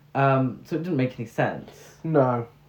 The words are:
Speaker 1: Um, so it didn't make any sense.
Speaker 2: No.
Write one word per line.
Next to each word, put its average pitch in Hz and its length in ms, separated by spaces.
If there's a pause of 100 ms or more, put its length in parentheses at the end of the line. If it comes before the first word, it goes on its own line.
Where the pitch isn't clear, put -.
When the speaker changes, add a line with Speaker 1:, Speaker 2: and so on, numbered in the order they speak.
(140)
Speaker 1:
Um, 131 500
so 170 140
it 156 60
didn't 175 140
make 127 220
any 113 80
sense. - 440 (340)
Speaker 2:
No. 131 420 (220)